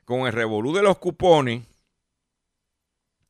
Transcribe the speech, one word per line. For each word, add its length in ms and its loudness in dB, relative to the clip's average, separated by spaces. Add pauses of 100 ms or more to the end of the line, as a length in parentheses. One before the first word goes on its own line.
con 220 -4
el 80 -4
revolú 400 -4
de 80 0
los 160 2
cupones, 680 0 (1600)